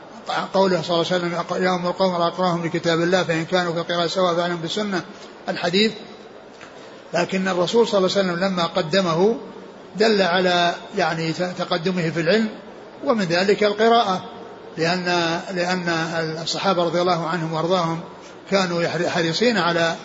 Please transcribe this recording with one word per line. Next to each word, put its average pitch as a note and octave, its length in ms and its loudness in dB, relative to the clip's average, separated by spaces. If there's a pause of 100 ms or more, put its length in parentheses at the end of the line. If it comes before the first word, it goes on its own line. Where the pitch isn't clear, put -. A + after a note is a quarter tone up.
(540)
قوله F#3+ 280 4
صلى E3+ 140 0
الله E3 160 0
عليه F3+ 120 0
وسلم: F3 400 -2
"يا F#3 100 2
أم F3 120 -2
القوم F#3 280 2
أقرأهم E3+ 520 0
لكتاب E3 340 2
الله، F3+ 220 4
فإن E3 220 0
كانوا F3 280 0
في E3 60 -2
القراءة E3+ 280 0
سواء F3+ 280 2
فأعلم F3 220 0
بالسنة"، F3+ 460 -4 (460)
الحديث، F#3+ 440 2 (1200)
لكن F#3 340 0
الرسول F#3 400 2
صلى G3+ 100 2
الله F#3 180 4
عليه G3 120 2
وسلم F3 160 -2
لما F3+ 220 0
قدمه F3 720 2 (600)
دل G#3 260 4
على F3 520 2 (220)
يعني E3 360 0
تقدمه F3+ 800 -2
في D#3+ 100 -2
العلم، G#3+ 280 2 (560)
ومن A#3 200 2
ذلك F#3+ 400 4
القراءة، G#3 600 4 (540)
لأن، F3 260 0 (500)
لأن F3+ 340 -2 (540)
الصحابة F3 420 0
رضي E3+ 160 2
الله F3 260 2
عنهم D#3+ 260 -2
وأرضاهم E3 480 0 (500)
كانوا F3 320 2
يحر-، E3 260 0
حريصين F3+ 500 2
على، E3+ 460 2